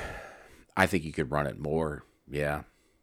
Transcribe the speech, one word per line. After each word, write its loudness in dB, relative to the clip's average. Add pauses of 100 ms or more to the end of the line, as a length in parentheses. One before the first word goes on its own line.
(800)
I 8
think 2
you -6
could 0
run 2
it -4
more, 0 (220)
yeah. -2 (400)